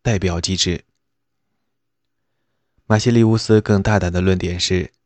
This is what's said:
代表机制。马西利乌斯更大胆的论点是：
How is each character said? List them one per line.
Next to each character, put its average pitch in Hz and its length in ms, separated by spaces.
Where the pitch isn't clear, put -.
代 113 160
表 87 240
机 92 160
制。 87 280
马 107 120
西 120 120
利 117 140
乌 110 140
斯 107 240
更 101 200
大 104 160
胆 90 140
的 90 80
论 92 160
点 90 240
是： 90 320